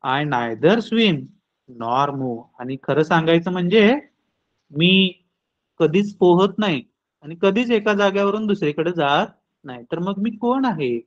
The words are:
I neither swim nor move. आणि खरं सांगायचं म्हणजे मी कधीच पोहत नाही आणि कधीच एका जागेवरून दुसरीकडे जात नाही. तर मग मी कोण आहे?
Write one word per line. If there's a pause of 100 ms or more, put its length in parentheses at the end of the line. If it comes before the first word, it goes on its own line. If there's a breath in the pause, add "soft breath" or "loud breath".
I
neither
swim (480)
nor
move. (180)
आणि
खरं
सांगायचं
म्हणजे (760)
मी (680)
कधीच
पोहत
नाही (420)
आणि
कधीच
एका
जागेवरून
दुसरीकडे
जात (380)
नाही.
तर
मग
मी
कोण
आहे?